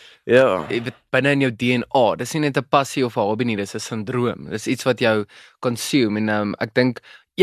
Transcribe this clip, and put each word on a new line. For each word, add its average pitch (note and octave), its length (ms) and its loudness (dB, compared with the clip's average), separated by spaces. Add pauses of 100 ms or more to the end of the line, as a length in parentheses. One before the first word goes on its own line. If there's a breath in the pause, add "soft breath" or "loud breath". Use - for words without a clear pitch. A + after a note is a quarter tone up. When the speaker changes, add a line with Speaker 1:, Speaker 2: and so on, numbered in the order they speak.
(260 loud breath)
Speaker 1:
Ja. A2+ 440 4
Speaker 2:
jy A#2 140 -4
weet, A#2+ 120 -8 (160)
binne C3 200 2
in C#3 100 2
jou C3 100 2
D A2 100 -10 (160)
N A#2 60 -2 (120)
A. A2 200 4
Dis B2 180 -8
nie D#3+ 80 -2
net D3 160 0
'n C3+ 120 -2
passie C3+ 360 0
of A#2+ 120 -6
'n B2 40 0
hobby G#2+ 240 0
nie, A#2 100 -2
dis G2 200 -6
'n A2 40 -6
syndroom. A2 680 -4
Dis G#2+ 180 -8
iets - 180 -4
wat B2+ 140 2
jou A2 260 2 (360 soft breath)
consume A#2+ 560 0
en, G#2+ 120 0
ehm, G#2 300 -2
ek A#2 140 -6
dink B2+ 260 2 (440 soft breath)